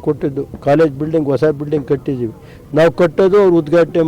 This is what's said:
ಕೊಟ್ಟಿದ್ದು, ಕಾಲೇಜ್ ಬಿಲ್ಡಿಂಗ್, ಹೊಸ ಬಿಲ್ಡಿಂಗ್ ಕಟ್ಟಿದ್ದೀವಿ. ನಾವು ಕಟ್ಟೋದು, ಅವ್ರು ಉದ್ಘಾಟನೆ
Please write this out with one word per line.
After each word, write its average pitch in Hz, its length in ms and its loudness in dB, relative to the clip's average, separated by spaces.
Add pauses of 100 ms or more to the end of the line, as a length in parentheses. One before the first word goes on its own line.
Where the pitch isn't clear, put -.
ಕೊಟ್ಟಿದ್ದು, 139 380 -4 (220)
ಕಾಲೇಜ್ 147 340 2
ಬಿಲ್ಡಿಂಗ್, 156 340 -2
ಹೊಸ 131 100 0 (160)
ಬಿಲ್ಡಿಂಗ್ 147 300 -4
ಕಟ್ಟಿದ್ದೀವಿ. 127 440 -4 (440)
ನಾವು 165 220 4
ಕಟ್ಟೋದು, 185 440 2
ಅವ್ರು 180 160 4
ಉದ್ಘಾಟನೆ 165 480 0